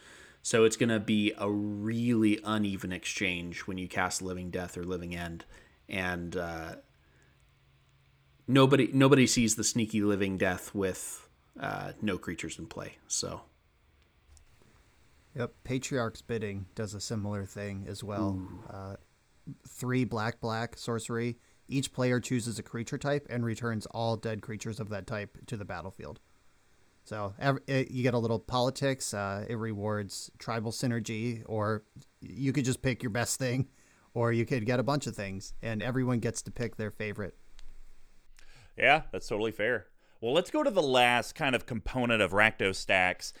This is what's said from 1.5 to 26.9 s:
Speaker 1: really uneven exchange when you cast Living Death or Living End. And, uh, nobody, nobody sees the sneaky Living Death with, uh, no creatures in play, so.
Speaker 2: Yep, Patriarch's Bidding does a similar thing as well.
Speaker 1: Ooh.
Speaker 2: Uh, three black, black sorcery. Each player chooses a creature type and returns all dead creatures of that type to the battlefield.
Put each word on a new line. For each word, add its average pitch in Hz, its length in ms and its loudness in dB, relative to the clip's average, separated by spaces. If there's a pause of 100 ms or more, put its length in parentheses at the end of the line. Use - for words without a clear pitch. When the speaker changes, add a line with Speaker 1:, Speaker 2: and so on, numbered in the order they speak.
Speaker 1:
really 107 920 2
uneven 101 480 0
exchange 87 680 -4
when 95 180 -8
you 90 100 -6
cast 92 340 0
Living 90 280 -6
Death 90 260 -6
or 87 80 -6
Living 87 300 -6
End. 87 300 -8 (440)
And, 87 480 -4
uh, 85 400 -6 (1700)
nobody, 135 460 8
nobody 135 340 8
sees 113 300 4
the 110 80 -2
sneaky 110 380 0
Living 98 360 2
Death 92 360 0
with, - 540 -4 (300)
uh, 95 420 -6
no 104 160 0
creatures 82 420 -8
in 82 80 -10
play, - 300 -12 (100)
so. - 360 -4 (1900)
Speaker 2:
Yep, 123 160 -4 (100)
Patriarch's 131 600 -2
Bidding 104 520 -4
does 104 200 -6
a 101 60 -8
similar 104 440 -4
thing 98 440 -8
as 101 140 -8
well. 98 380 -2
Speaker 1:
Ooh. 90 320 -12
Speaker 2:
Uh, 98 240 -10 (680)
three 127 380 0
black, 110 360 -4
black 113 380 -4
sorcery. 117 600 -4 (300)
Each 135 240 -2
player 127 260 2
chooses 117 400 -2
a 107 60 -8
creature 117 340 -6
type 143 320 -2
and 120 140 -2
returns 113 420 -2
all 113 300 -2
dead 110 260 -4
creatures 110 380 -8
of 104 80 -6
that 98 180 -8
type 104 400 -8
to 123 100 -8
the 101 80 -8
battlefield. 87 540 -10 (880)